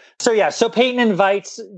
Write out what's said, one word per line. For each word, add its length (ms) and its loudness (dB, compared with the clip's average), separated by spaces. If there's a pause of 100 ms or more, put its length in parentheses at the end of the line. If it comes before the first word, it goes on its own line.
(200)
So, 120 0
yeah, 180 2
so 180 -2
Peyton 320 0
invites 600 0 (180)